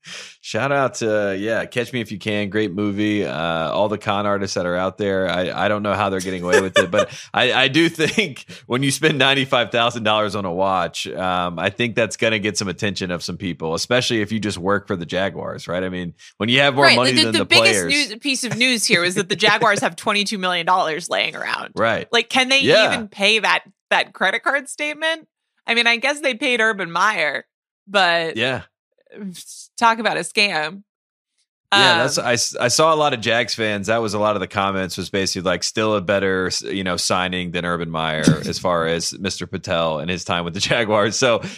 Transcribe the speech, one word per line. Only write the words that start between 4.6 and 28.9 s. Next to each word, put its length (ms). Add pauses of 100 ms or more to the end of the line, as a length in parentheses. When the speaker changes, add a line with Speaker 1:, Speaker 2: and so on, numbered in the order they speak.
Speaker 1:
are 100
out 220
there, 320
I, 360
I 20
don't 160
know 100
how 160
they're 100
getting 240
away 160
with 180
it, 120
but 200 (140)
<laughs> 100
I, 200
I 140
do 200
think 580 (200)
when 180
you 80
spend 280
ninety-five 520
thousand 320
dollars 320
on 100
a 60
watch, 560
um, 520
I 100
think 260
that's 220
gonna 220
get 180
some 100
attention 440
of 120
some 140
people, 380
especially 460
if 100
you 80
just 180
work 300
for 80
the 100
Jaguars, 600
right? 160
I 60
mean, 240 (240)
when 120
you 100
have 160
more 100
Speaker 2:
Right, 120
Speaker 1:
money 140
Speaker 2:
the, 120
Speaker 1:
than 100
Speaker 2:
the 60
Speaker 1:
the 60
Speaker 2:
biggest 400
Speaker 1:
players. 240
Speaker 2:
news, 100
piece 240
of 140
news 280
here 160
was 140
that 140
the 60
Jaguars 460
have 140
twenty-two 440
million 260
dollars 440
laying 260
around. 400
Speaker 1:
Right. 360
Speaker 2:
Like, 180
can 200
they 120
Speaker 1:
Yeah. 320
Speaker 2:
even 140
pay 320
that, 240 (280)
that 220
credit 300
card 240
statement? 600 (400)
I 80
mean, 120
I 100
guess 240
they 120
paid 260
Urban 320
Meyer, 540 (420)
but 480
Speaker 1:
Yeah. 280 (1120)